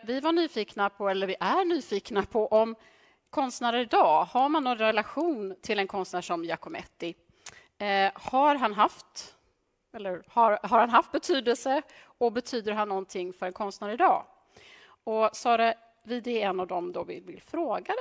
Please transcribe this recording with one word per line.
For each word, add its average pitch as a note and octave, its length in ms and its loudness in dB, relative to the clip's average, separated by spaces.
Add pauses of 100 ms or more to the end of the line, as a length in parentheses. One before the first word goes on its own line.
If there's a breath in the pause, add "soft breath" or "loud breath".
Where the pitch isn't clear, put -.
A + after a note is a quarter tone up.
vi B3 160 -4
var D#4+ 120 0
nyfikna A3 580 0
på, G3+ 200 -4
eller F#3+ 180 0
vi F#3+ 120 -2
är C#4 260 2
nyfikna G#3 580 -2
på, G#3+ 240 -2
om A3+ 280 2 (540 soft breath)
konstnärer B3 500 -2
idag, F3+ 460 4
har C4 240 2
man D#4 140 2
någon B3 140 0
relation A3 840 0
till G#3 180 -2
en F#3+ 80 -2
konstnär F3+ 340 -6
som E3+ 240 -6
Giacometti? E3 680 -10 (640 loud breath)
Eh, G3 360 2
har C#4+ 420 2
han A#3 180 0
haft, - 640 -2 (580)
eller F#3+ 340 -8
har, A3+ 360 4
har A3 160 4
han A#3 100 4
haft D4 220 4
betydelse C4+ 680 0 (220 loud breath)
och - 280 -2
betyder A3 400 -6
han G#3+ 180 -2
någonting F#3+ 440 -6
för - 120 -8
en F3+ 80 -6
konstnär G3+ 360 -8
idag? B3+ 360 2 (800 loud breath)
Och A3 300 2
Sara A3+ 400 2 (300)
Wide A#3+ 280 -8
är G#3+ 180 0
en F#3 100 -4
av F3+ 80 -6
dem F3+ 240 -6
då F3 120 -6
vi E3+ 160 -12
vill F3+ 220 -20
fråga C4+ 600 -4